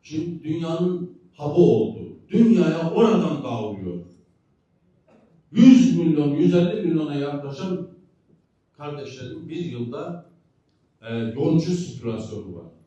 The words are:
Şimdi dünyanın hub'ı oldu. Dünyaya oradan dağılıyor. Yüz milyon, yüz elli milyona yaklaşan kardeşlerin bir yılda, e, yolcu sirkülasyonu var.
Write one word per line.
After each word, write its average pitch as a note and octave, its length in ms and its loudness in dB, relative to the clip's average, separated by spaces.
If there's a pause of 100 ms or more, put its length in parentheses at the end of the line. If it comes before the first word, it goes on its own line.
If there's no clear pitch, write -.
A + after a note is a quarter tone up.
Şimdi D#3+ 420 -10
dünyanın E3+ 720 -4 (180)
hub'ı D3 240 -2
oldu. - 380 4 (300)
Dünyaya F3 600 4
oradan F3 520 2
dağılıyor. G#2 560 -8 (1500)
Yüz A3+ 460 8
milyon, D3 360 2
yüz F3 200 2
elli F3 280 2
milyona D#3 320 -2
yaklaşan C#3+ 760 -8 (880)
kardeşlerin C#3+ 720 -14
bir E3+ 160 -8
yılda, C3+ 600 -12 (760)
e, A2+ 140 -10
yolcu D#3 540 -2
sirkülasyonu G#2+ 840 -8
var. E2 100 -20 (200)